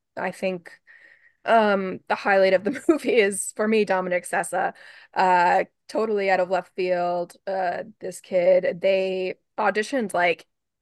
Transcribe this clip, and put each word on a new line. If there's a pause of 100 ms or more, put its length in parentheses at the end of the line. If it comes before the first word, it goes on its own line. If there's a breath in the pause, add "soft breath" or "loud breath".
(160)
I
think, (720 loud breath)
um,
the
highlight
of
the
<laughs>
movie
is,
for
me,
Dominic
Sessa, (400 loud breath)
uh, (240)
totally
out
of
left
field. (120)
Uh, (160)
this
kid,
they (240)
auditioned,
like, (340)